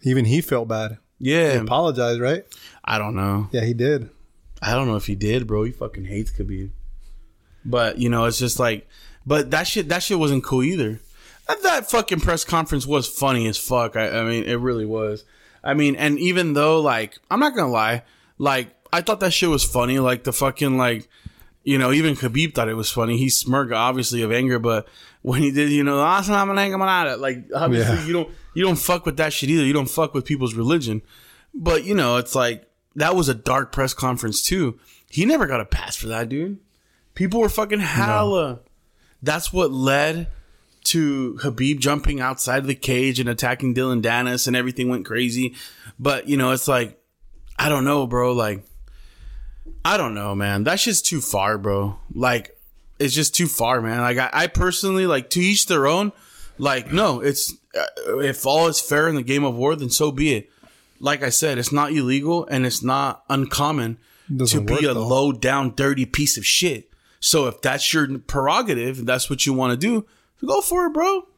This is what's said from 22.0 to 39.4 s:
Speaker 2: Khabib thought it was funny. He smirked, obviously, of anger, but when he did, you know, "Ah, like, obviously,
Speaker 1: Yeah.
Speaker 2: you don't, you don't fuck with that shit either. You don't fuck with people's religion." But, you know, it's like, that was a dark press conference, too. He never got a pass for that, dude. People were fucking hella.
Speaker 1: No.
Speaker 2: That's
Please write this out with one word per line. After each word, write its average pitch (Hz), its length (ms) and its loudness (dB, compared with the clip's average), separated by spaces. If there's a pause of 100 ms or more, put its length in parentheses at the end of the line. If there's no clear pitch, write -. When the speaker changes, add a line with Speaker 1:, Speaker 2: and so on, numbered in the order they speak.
Speaker 2:
Khabib 131 400 0
thought 113 140 0
it 110 60 -2
was 113 160 -2
funny. 117 280 0
He 131 100 2
smirked, 127 440 0
obviously, 120 500 0
of 110 80 0
anger, 123 300 2
but 113 260 0 (360)
when 127 200 0
he 143 80 2
did, 143 200 2
you 147 120 2
know, 139 180 2
"Ah, 180 220 2 (960)
like, 127 260 -4 (100)
obviously, 120 420 2
Speaker 1:
Yeah. 156 100 -4
Speaker 2:
you 165 60 -2
don't, 170 160 0 (260)
you 165 100 0
don't 180 140 2
fuck 175 280 -2
with 147 100 -4
that 151 160 0
shit 135 180 -2
either. 160 140 4
You 135 80 4
don't 139 180 0
fuck 156 240 0
with 131 100 -2
people's 131 300 -2
religion." 117 480 0 (500)
But, 165 320 0
you 196 100 0
know, 127 220 2
it's 123 200 -2
like, 120 320 -2 (260)
that 160 220 0
was 160 120 2
a 131 60 2
dark 131 380 -2
press 135 200 0
conference, 120 500 -2
too. 165 360 0 (320)
He 165 160 2
never 277 200 4
got 131 140 -2
a 104 40 -4
pass 95 320 -2
for 113 120 -8
that, 113 200 -4
dude. 175 300 -6 (580)
People 196 240 0
were 220 80 4
fucking 208 320 -2
hella. 196 720 0
Speaker 1:
No. 120 60 -10 (640)
Speaker 2:
That's 151 300 -2